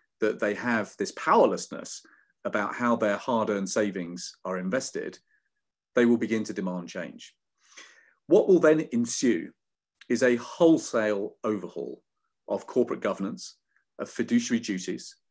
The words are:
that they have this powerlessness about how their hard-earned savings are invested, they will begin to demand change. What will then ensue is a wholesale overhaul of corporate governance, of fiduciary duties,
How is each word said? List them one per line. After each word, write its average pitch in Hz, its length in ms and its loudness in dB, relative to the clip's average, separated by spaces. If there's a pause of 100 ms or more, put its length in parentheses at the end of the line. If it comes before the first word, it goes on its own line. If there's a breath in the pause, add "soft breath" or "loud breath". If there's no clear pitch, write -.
(200)
that 107 200 0
they 104 140 0
have 110 460 -4
this 98 140 -4
powerlessness - 880 0 (420 soft breath)
about 101 320 -4
how 120 220 0
their 104 180 0
hard-earned 101 540 -2
savings 92 760 -4
are 92 140 -6
invested, 92 600 -6 (800)
they 123 100 4
will 120 120 4
begin 110 260 -2
to 107 100 -8
demand 90 360 -6
change. - 440 -14 (920 loud breath)
What - 200 6
will 185 120 8
then 156 320 6
ensue 117 600 0 (580)
is 127 140 0
a 123 120 4
wholesale 113 1000 2 (100)
overhaul 92 560 -6 (480)
of 98 180 -4
corporate - 340 0
governance, - 540 -6 (440)
of - 100 -8
fiduciary 120 500 0
duties, 98 560 -8 (160)